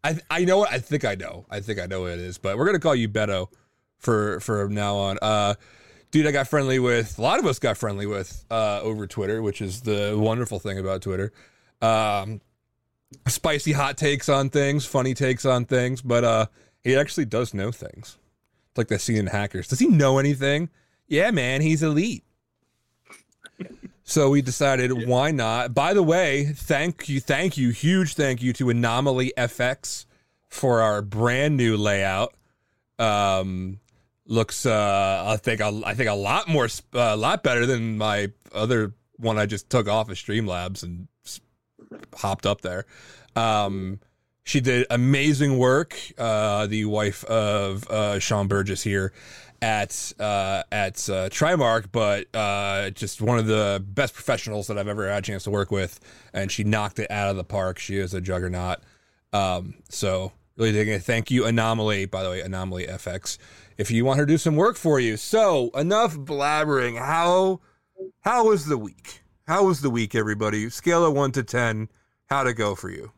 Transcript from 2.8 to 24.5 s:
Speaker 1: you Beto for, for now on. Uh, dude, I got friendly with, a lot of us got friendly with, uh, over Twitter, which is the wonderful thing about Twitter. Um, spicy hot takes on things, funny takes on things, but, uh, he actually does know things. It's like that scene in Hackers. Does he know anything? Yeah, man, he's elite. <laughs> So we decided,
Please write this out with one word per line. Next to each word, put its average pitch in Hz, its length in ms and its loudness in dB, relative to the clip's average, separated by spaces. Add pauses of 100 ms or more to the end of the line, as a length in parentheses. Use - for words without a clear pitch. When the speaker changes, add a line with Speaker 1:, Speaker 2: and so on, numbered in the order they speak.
Speaker 1:
you 117 160 0
Beto 101 380 -2 (500)
for, 104 440 0
for 101 280 -2
now 101 280 -2
on. 98 220 -2
Uh, 104 360 2 (560)
dude, 151 160 4
I 151 40 2
got 139 160 0
friendly 135 300 2
with, 120 400 0
a 104 40 -6
lot 180 180 2
of 240 80 0
us 139 100 0
got 113 200 0
friendly 101 280 -4
with, 101 460 -6
uh, 107 320 0
over 107 240 -4
Twitter, 107 340 -4
which 104 200 -4
is 98 200 -8
the 104 340 -2
wonderful 110 440 0
thing 95 180 -8
about 95 240 -4
Twitter. 98 320 -4 (480)
Um, 107 600 0 (840)
spicy 151 440 -2
hot 139 260 0
takes 143 320 0
on 135 220 2
things, 143 340 2
funny 131 300 0
takes 131 300 0
on 123 200 2
things, 127 380 0
but, 120 200 2
uh, 110 220 4 (380)
he 127 120 4
actually 147 300 0
does 113 300 -4
know 113 160 -4
things. - 460 -16 (540)
It's - 60 -8
like 113 120 -2
that 104 120 0
scene 113 160 0
in 104 100 0
Hackers. 101 400 -4
Does 127 120 -4
he 254 80 6
know 139 320 6
anything? 143 500 0 (380)
Yeah, 175 240 2
man, 135 300 0
he's 156 200 2
elite. 160 420 0 (1400)
<laughs> 190 60 -10 (380)
So 139 280 2
we 143 100 4
decided, 127 500 0